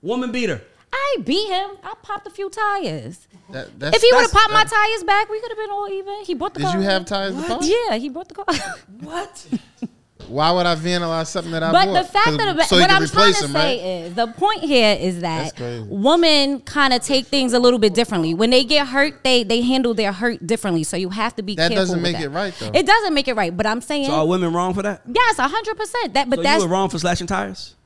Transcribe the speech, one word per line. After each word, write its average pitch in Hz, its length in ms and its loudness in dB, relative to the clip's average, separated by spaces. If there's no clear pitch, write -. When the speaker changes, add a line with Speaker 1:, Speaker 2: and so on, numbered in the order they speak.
Speaker 1:
Woman 240 300 -4
beater." 214 300 -4
Speaker 2:
I 539 320 -2
beat 392 240 -2
him. 381 220 -4
I 392 80 -12
popped 403 240 -12
a - 40 -16
few 392 200 -10
tires. 381 800 -6
Speaker 3:
That, - 280 -14
that's, - 180 0
Speaker 2:
If - 60 2
he 453 100 8
would've 480 180 6
Speaker 3:
that's, - 20 -6
Speaker 2:
popped 427 100 2
my 427 120 4
Speaker 3:
that - 60 -8
Speaker 2:
tires 427 340 0
back, 415 260 2
we 427 100 -6
could've 466 160 -10
been 427 140 -8
all 403 180 -6
even. 392 360 -10
He 370 100 -6
brought 285 200 -6
the - 60 -8
Speaker 3:
Did - 60 -2
Speaker 2:
car. 359 100 0
Speaker 3:
you 190 60 0
have 190 220 0
tires 196 300 -4
to - 60 -6
Speaker 1:
What? 330 80 -6
Speaker 3:
pop? 339 140 -2
Speaker 2:
Yeah, 403 340 0
he 247 120 -6
brought 311 200 -12
the - 60 -20
car. 392 120 -12
<laughs> 320 560 -6
Speaker 1:
What? 339 440 -12
Speaker 3:
Why 147 240 2
would 175 160 2
I 170 80 2
vandalize 165 540 -2
something 170 240 -8
that 165 100 -2
I 165 100 0
Speaker 2:
But 370 140 6
Speaker 3:
bought? 392 80 -2
Speaker 2:
the 359 100 2
fact 403 220 0
Speaker 3:
'Cause 453 100 2
Speaker 2:
that, 440 100 0
Speaker 3:
so 381 80 4
Speaker 2:
what 359 60 8
Speaker 3:
he 349 40 6
can 381 160 6
Speaker 2:
I'm 320 60 -2
trying 440 200 6
Speaker 3:
replace 415 100 4
Speaker 2:
to 403 80 -2
Speaker 3:
him, 277 60 -6
Speaker 2:
say - 60 0
Speaker 3:
right? 180 300 -8
Speaker 2:
is, 175 60 -12
the 233 120 0
point 370 340 -2
here 247 400 4
is 175 200 -4
Speaker 3:
That's 165 320 -4
Speaker 2:
that - 40 -18
Speaker 3:
crazy. 120 320 -8
Speaker 2:
women 285 720 2
kinda 269 380 0
take 262 300 -2
things 262 260 0
a 247 40 4
little 247 200 4
bit 202 160 2
differently. 175 400 0
When 220 160 2
they 254 140 6
get 285 240 2
hurt, 277 360 0
they, 254 180 4
they 233 200 0
handle 247 320 2
their 202 180 0
hurt 208 340 -4
differently. 180 380 0
So - 140 -4
you 185 120 -4
have 226 260 -4
to 220 60 -8
be 196 120 -6
Speaker 3:
That 214 140 2
Speaker 2:
careful 226 80 0
Speaker 3:
doesn't 180 200 0
Speaker 2:
with 170 60 -2
Speaker 3:
make 175 140 -2
Speaker 2:
that. 160 80 -4
Speaker 3:
it 143 40 -6
right, 180 300 -4
though. 107 160 -8
Speaker 2:
It 330 120 4
doesn't 403 280 4
make 269 140 0
it 247 80 -2
right, 180 200 -2
but 175 100 -2
I'm 226 140 -2
saying 285 260 -4
Speaker 1:
So 285 60 -2
are 156 140 2
women 175 260 0
wrong 180 220 0
for 196 80 -4
that? 202 240 -4
Speaker 2:
Yes, 440 320 2
a 269 100 0
hundred 427 300 -4
percent. 427 340 -4
That, 269 160 0
but 247 120 0
Speaker 1:
So - 20 -4
Speaker 2:
that's 294 200 4
Speaker 1:
you 175 60 0
were 165 60 0
wrong 190 160 2
for 170 80 -6
slashing 175 300 -2
tires? 190 460 -6